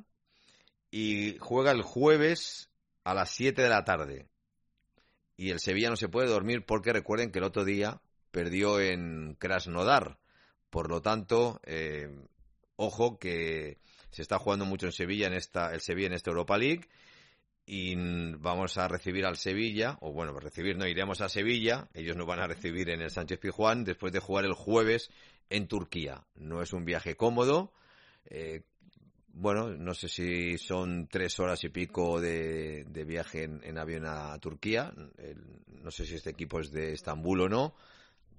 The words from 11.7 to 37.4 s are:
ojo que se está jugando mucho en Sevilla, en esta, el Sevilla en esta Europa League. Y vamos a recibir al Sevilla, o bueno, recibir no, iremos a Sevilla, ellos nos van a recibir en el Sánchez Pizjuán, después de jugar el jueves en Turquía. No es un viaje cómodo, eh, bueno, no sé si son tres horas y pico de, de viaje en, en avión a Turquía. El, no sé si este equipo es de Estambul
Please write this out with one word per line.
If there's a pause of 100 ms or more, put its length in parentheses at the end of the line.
ojo
que (340)
se
está
jugando
mucho
en
Sevilla,
en
esta,
el
Sevilla
en
esta
Europa
League. (800)
Y (420)
vamos
a
recibir
al
Sevilla,
o
bueno,
recibir
no,
iremos
a
Sevilla,
ellos
nos
van
a
recibir
en
el
Sánchez
Pizjuán,
después
de
jugar
el
jueves (400)
en
Turquía. (120)
No
es
un
viaje
cómodo, (500)
eh, (760)
bueno,
no
sé
si
son
tres
horas
y
pico
de,
de
viaje
en,
en
avión
a
Turquía. (280)
El,
no
sé
si
este
equipo
es
de
Estambul